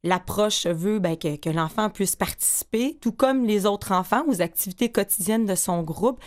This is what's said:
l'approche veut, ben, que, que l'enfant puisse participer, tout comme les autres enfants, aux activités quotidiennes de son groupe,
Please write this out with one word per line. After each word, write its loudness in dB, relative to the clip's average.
l'approche 0
veut, 0
ben, 0
que, -4
que -6
l'enfant 0
puisse -2
participer, -2
tout 0
comme 2
les 2
autres -2
enfants, 2
aux 0
activités -2
quotidiennes 0
de 0
son 0
groupe, -2